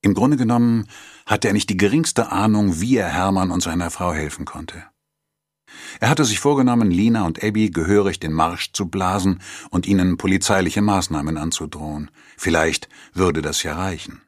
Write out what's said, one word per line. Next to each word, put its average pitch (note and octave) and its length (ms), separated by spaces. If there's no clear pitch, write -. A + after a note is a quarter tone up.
Im G2 120
Grunde B2+ 220
genommen A#2+ 520
hatte G#2 220
er F#2+ 60
nicht G#2 160
die F#2+ 60
geringste A2+ 560
Ahnung, G2+ 480
wie A#2+ 160
er F#2+ 120
Hermann F#2 420
und F2 120
seiner F2 280
Frau F2+ 220
helfen D2+ 320
konnte. - 400
Er A2 80
hatte D#3 160
sich A2 160
vorgenommen, B2 500
Lina G#2+ 340
und E2 180
Ebbi G#2+ 280
gehörig G2 480
den D#2+ 140
Marsch D#2+ 400
zu F#2+ 160
blasen F#2 520
und F2 160
ihnen F#2 300
polizeiliche F#2+ 680
Maßnahmen D#2+ 540
anzudrohen. D2+ 760
Vielleicht E2 520
würde E2+ 280
das D2 200
ja D2+ 140
reichen. F2+ 520